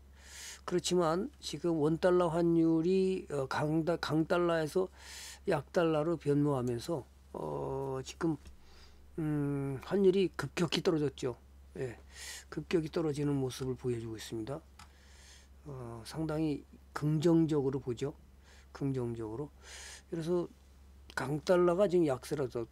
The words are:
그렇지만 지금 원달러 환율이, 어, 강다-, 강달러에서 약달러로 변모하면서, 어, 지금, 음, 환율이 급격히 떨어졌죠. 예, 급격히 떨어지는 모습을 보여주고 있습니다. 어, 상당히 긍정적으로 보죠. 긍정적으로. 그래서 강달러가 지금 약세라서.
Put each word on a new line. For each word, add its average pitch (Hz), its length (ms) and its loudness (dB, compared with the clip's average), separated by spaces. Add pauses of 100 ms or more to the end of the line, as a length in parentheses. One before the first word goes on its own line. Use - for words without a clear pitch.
(640)
그렇지만 175 640 2 (100)
지금 165 400 -2
원달러 175 480 4
환율이, 170 1040 4
어, 139 160 -2
강다-, 156 520 0
강달러에서 170 920 0 (580)
약달러로 165 680 0
변모하면서, 143 880 0 (280)
어, 139 720 -6
지금, 160 320 -2 (840)
음, 143 640 -2
환율이 190 520 4
급격히 - 460 -2
떨어졌죠. 147 560 -2 (400)
예, 120 220 -8 (500)
급격히 156 400 -2
떨어지는 147 460 0
모습을 131 400 -4
보여주고 117 420 -6
있습니다. 113 420 -8 (1080)
어, 120 380 -12
상당히 156 600 -4 (280)
긍정적으로 151 840 4
보죠. 127 360 -6 (560)
긍정적으로. 123 800 -4 (580)
그래서 170 380 -2 (640)
강달러가 175 760 4
지금 170 200 4
약세라서. 127 640 -2